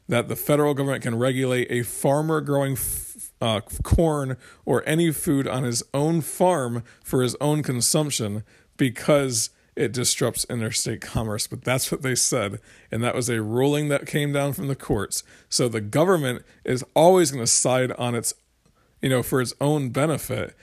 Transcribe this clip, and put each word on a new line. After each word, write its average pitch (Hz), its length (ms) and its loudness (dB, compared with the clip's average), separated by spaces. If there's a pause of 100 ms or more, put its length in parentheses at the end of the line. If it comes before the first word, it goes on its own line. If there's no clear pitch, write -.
that 120 200 0
the - 80 -6
federal 147 380 2
government 135 280 -2
can 117 160 -2
regulate 127 520 0
a 120 140 0
farmer 156 560 0
growing 139 320 0
f-, - 680 -8
uh, 110 200 0 (220)
corn 147 540 2 (280)
or 127 220 2
any 160 260 2
food 139 340 0
on 117 160 -2
his 120 200 -2 (120)
own 156 260 2
farm 135 640 0 (220)
for 131 180 0
his 123 180 0
own 147 220 0
consumption 123 800 -2 (340)
because 135 760 0 (240)
it 113 180 -2
disrupts 120 580 -2
interstate 113 500 -4
commerce. 110 460 -4
But 113 160 -12
that's 127 300 -2
what 160 100 -4
they 131 120 -2
said, 110 460 0 (300)
and 113 120 -2
that 120 120 0
was 120 140 -2
a 117 120 0
ruling 139 480 0
that 143 180 -2
came 147 260 -2
down 143 200 0
from 139 160 -6
the 139 80 -4
courts. - 460 -4 (260)
So 131 200 0
the 110 120 -4
government 139 600 0 (220)
is 127 200 -2 (100)
always 170 360 8
gonna 127 160 -2
side 127 460 2
on 120 220 -4
its, 113 200 -4 (680)
you 139 80 0
know, 127 140 4
for 131 180 0
its 120 200 -4
own 143 300 0
benefit, 120 720 -2